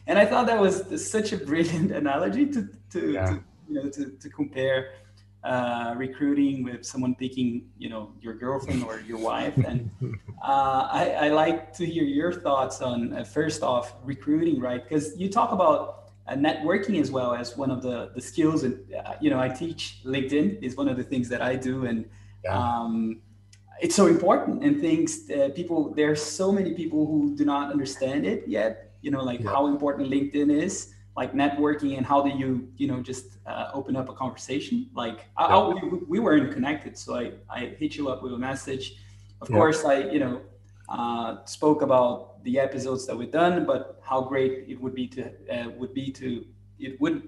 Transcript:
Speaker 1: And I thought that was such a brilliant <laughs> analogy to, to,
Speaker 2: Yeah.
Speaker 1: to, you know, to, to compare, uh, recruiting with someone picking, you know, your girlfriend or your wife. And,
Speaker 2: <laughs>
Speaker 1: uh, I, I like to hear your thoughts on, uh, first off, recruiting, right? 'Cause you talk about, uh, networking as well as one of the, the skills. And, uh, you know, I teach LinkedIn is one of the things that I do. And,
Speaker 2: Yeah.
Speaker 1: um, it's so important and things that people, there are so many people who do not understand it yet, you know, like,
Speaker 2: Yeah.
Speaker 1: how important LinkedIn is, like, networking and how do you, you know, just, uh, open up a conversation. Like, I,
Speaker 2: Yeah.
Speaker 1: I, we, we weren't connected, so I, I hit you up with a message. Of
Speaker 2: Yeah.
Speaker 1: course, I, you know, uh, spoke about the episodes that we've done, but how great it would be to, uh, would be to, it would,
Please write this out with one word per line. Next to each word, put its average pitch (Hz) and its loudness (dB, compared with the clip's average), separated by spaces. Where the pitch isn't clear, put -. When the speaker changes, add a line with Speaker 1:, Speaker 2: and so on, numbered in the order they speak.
Speaker 1:
And 262 4
I 277 10
thought 240 2
that 226 4
was - 0
such 214 0
a 190 -4
brilliant 160 0
<laughs> 151 -2
analogy 185 2
to, 240 -2
to, 339 -2
Speaker 2:
Yeah. 95 0
Speaker 1:
to, - -2
you 311 -6
know, - -4
to, 139 -8
to - -18
compare, 135 -2
uh, 120 -2
recruiting 135 0
with 120 -10
someone 127 -2
picking, 127 -4
you 123 -10
know, 110 -10
your 113 -8
girlfriend 127 -4
or 110 -8
your 110 -10
wife. 113 -2
And, 120 0
Speaker 2:
<laughs> 123 -8
Speaker 1:
uh, 135 2
I, 143 2
I 151 2
like 160 2
to 170 -4
hear 165 0
your 147 0
thoughts 139 0
on, 123 -2
uh, 123 -6
first 151 -2
off, 123 0
recruiting, 147 0
right? 123 -4
'Cause 151 -2
you 190 -4
talk 233 2
about, 165 2
uh, - -6
networking 160 2
as 131 0
well 123 0
as 120 -6
one 135 -2
of 123 -2
the, 123 -6
the 127 -8
skills. 156 2
And, 123 0
uh, - -8
you 151 4
know, 131 2
I 127 2
teach - -8
LinkedIn 139 0
is 127 -6
one 139 0
of 127 0
the 123 -2
things 123 -2
that 120 -2
I 123 0
do. 131 -2
And, 113 -2
Speaker 2:
Yeah. 107 0
Speaker 1:
um, 113 -2
it's - 0
so 196 8
important 175 4
and 143 4
things 160 0
that - 0
people, 170 -2
there 151 4
are 151 2
so 190 0
many 190 2
people 156 0
who 147 2
do 143 4
not 143 2
understand 139 0
it - 0
yet, 110 -2
you 147 -2
know, 139 0
like, 123 -4
Speaker 2:
Yeah. 104 -2
Speaker 1:
how 139 4
important 139 0
LinkedIn 143 2
is, 170 0
like, 127 -4
networking 143 2
and 131 -2
how 143 6
do 139 2
you, 131 -2
you 139 -2
know, 127 -2
just, - -12
uh, 113 -8
open 131 -4
up 131 -4
a - -12
conversation. 127 -4
Like, 117 -6
I, 165 2
Speaker 2:
Yeah. 175 8
Speaker 1:
I, 180 4
we, 175 -2
we 175 0
weren't 151 4
connected, 143 -4
so 123 -6
I, 120 -6
I 120 -8
hit 151 -4
you 143 -4
up 127 -6
with 127 -6
a 120 -8
message. 131 -6
Of - -14
Speaker 2:
Yeah. 110 4
Speaker 1:
course, 156 6
I, 139 6
you 151 2
know, 127 0
uh, 117 -4
spoke 151 2
about 127 2
the 123 0
episodes 131 -2
that 120 -6
we've 120 -8
done, 170 4
but - -2
how 131 0
great 131 0
it 123 -12
would 127 -6
be 127 -4
to, 127 -10
uh, 120 -6
would 123 -10
be 135 -6
to, 123 -8
it - -8
would, 311 0